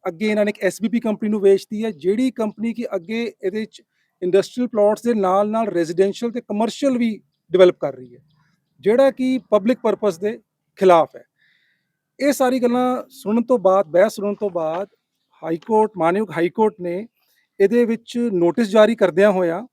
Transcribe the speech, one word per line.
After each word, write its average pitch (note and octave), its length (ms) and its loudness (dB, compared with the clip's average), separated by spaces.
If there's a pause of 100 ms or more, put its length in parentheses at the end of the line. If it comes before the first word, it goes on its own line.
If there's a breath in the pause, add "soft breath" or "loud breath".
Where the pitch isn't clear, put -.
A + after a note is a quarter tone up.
ਅੱਗੇ F3+ 220 -6
ਇਹਨਾਂ G#3+ 180 0
ਨੇ G#3 60 -2
ਇੱਕ - 140 -10
ਐਸ F#3 180 -2
ਬੀ A3 60 -4
ਪੀ A3+ 120 -2
ਕੰਪਨੀ A3 280 -4
ਨੂੰ G#3 120 -2
ਵੇਚਤੀ G3 440 0
ਹੈ, A3 60 -4
ਜਿਹੜੀ G3+ 400 -2
ਕੰਪਨੀ A3 440 -6
ਕਿ A#3 120 -8 (100)
ਅੱਗੇ G#3 260 -6 (200)
ਇਹਦੇ G#3+ 220 -4
'ਚ - 180 -20 (400)
ਇੰਡਸਟਰੀਅਲ F#3+ 460 0
ਪਲਾਟਸ G#3 340 2
ਦੇ A#3 120 0
ਨਾਲ G3 360 0
ਨਾਲ A3 180 -2
ਰੈਜ਼ੀਡੈਂਸ਼ੀਅਲ F3 640 -2
ਤੇ A#3+ 80 -8
ਕਮਰਸ਼ੀਅਲ A#3+ 580 -2
ਵੀ A#3 120 0 (400)
ਡਿਵੈਲਪ F3+ 300 6
ਕਰ C#3+ 140 -8
ਰਹੀ B2 200 -20
ਹੈ, - 60 -20 (600)
ਜਿਹੜਾ B3 300 2
ਕਿ B3+ 280 -2 (120)
ਪਬਲਿਕ G#3 320 0
ਪਰਪਸ G3 360 -2
ਦੇ G#3+ 200 -6 (400)
ਖਿਲਾਫ F3 380 4
ਹੈ। - 80 -20 (920)
ਇਹ C#4 140 2
ਸਾਰੀ B3+ 260 0
ਗੱਲਾਂ B3 520 0
ਸੁਣਨ A3+ 320 -4
ਤੋਂ B3 180 0
ਬਾਅਦ, F#3+ 260 2
ਬਹਿਸ F3+ 280 2
ਸੁਣਨ G#3 200 -6
ਤੋਂ G3+ 160 -6
ਬਾਅਦ E3+ 380 -6 (540)
ਹਾਈ E3 160 -4
ਕੋਰਟ, G#3+ 380 0
ਮਾਨਯੋਗ F3+ 340 0
ਹਾਈ E3 200 -2
ਕੋਰਟ G#3+ 300 -2
ਨੇ F3+ 260 -8 (540)
ਇਹਦੇ A3+ 240 4
ਵਿੱਚ A3+ 340 -6 (160)
ਨੋਟਿਸ F3 340 0
ਜਾਰੀ G#3+ 280 4
ਕਰਦਿਆਂ G3 360 2
ਹੋਇਆਂ F#3 400 -2